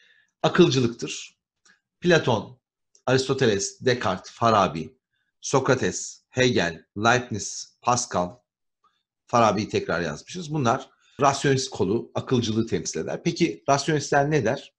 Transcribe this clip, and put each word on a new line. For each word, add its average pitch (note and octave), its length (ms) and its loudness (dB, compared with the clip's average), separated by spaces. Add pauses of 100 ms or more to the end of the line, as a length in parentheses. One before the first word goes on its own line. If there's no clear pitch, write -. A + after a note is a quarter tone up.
(440)
Akılcılıktır. C3+ 960 0 (600)
Platon, C3+ 580 0 (460)
Aristoteles, B2+ 800 0
Descartes, G#2 480 -2
Farabi, F#2 640 0 (440)
Sokrates, - 880 -2
Hegel, G2 560 0 (120)
Leibniz, A#2 840 -2
Pascal, G#2 480 0 (960)
Farabi'yi G#2 440 2
tekrar F2 320 -2
yazmışız. D3 520 -10
Bunlar C3+ 360 -2 (320)
rasyonist C#3 480 0
kolu, G#2 460 -2
akılcılığı A2+ 520 -2
temsil E2 320 -6
eder. - 240 -8
Peki E3+ 460 -2
rasyonistler C#3+ 640 0
ne C#3 140 2
der? B2+ 340 -4